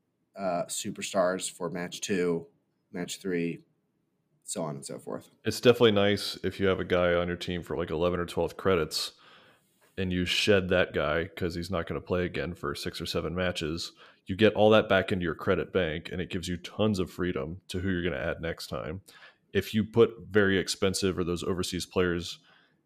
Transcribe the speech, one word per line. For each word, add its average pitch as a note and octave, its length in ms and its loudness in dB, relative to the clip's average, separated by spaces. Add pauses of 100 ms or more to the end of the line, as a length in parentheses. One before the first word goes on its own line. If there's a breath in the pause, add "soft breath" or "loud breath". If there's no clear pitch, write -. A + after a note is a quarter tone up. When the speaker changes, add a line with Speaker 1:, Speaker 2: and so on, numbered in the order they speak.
(360)
Speaker 1:
uh, F#2 320 -2
superstars F#2+ 840 -2
for E2+ 180 -8
match F2 320 -8
two, F2 440 0 (460)
match F2 280 -8
three, E2+ 440 -2 (800)
so - 200 -8
on D2 120 -6
and - 100 -14
so - 140 -12
forth. - 320 -12 (120)
Speaker 2:
It's G#2+ 160 -2
definitely A#2+ 340 8
nice G2+ 500 2
if F#2 160 -6
you G2 80 2
have F#2 120 2
a F#2 60 -4
guy F2 300 2
on F2 120 0
your F2 100 -4
team F2 260 -6
for, - 120 -6
like, E2+ 140 -4
eleven F2 300 0
or F2 60 -2
twelve E2 300 -4
credits - 580 0 (840 soft breath)
and F#2 160 -2
you F2+ 100 2
shed F#2 460 2
that F2+ 240 2
guy D#2+ 320 0 (100)
'cause F2 200 -4
he's E2+ 160 -6
not E2+ 140 -2
gonna D2+ 140 -4
play F2+ 240 -2
again D#2+ 300 -4
for D2 200 -6
six - 280 -8
or E2+ 40 -6
seven E2 300 -4
matches. F2 560 -4 (340 soft breath)
You G2 120 -6
get G#2+ 160 6
all G#2+ 160 6
that G#2+ 180 8
back F#2+ 240 4
into F2+ 140 0
your D#2 100 -2
credit F2 380 0
bank, E2 360 0
and F2+ 120 -6
it D#2+ 80 -6
gives F2 180 -6
you F2+ 80 -2
tons G#2 440 0
of E2+ 120 -2
freedom F2 560 -4
to F#2 120 -6
who F#2 100 -2
you're F2 140 0
gonna E2+ 120 -2
add D#2 240 -4
next E2 280 -6
time. D2 340 -8 (500 loud breath)
If - 220 -2
you A2 100 2
put - 360 4
very G2 380 4
expensive F#2 600 0
or F2+ 60 0
those E2+ 180 -4
overseas F2+ 420 -4
players F2 540 -2 (460 soft breath)